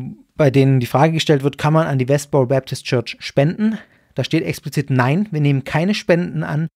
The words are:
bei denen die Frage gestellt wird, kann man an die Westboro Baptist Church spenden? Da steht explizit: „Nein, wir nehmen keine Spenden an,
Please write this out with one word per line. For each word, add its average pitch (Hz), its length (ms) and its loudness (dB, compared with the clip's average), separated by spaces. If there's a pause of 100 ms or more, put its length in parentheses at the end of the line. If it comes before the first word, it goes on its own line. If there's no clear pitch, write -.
(360)
bei 147 160 4
denen 135 280 4
die 120 60 -2
Frage 147 280 2
gestellt 151 280 0
wird, 139 160 -2
kann 151 160 0
man 160 140 2
an 143 100 -2
die 127 100 -2
Westboro 139 380 0
Baptist 135 400 -4
Church - 340 -4
spenden? 190 600 -2 (360)
Da - 80 -2
steht 160 220 -2
explizit: 147 440 -6
„Nein, 139 420 0
wir 151 100 -2
nehmen 139 240 0
keine 175 280 0
Spenden 175 500 -2
an, 160 320 -4